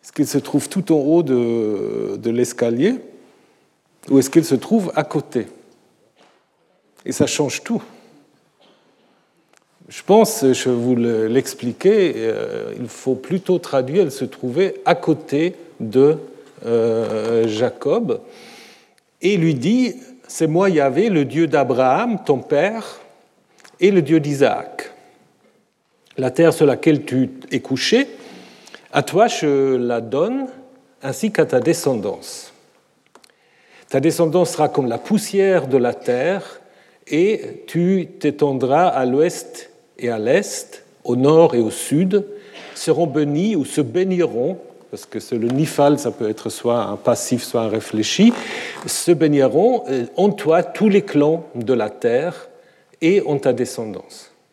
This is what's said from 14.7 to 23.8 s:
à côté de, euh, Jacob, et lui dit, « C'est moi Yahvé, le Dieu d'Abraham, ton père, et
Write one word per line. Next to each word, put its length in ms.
à 120
côté 600
de, 380
euh, 840
Jacob, 720
et 160
lui 180
dit, « 400
C'est 200
moi 220
Yahvé, 380
le 160
Dieu 240
d'Abraham, 800
ton 140
père, 600
et 120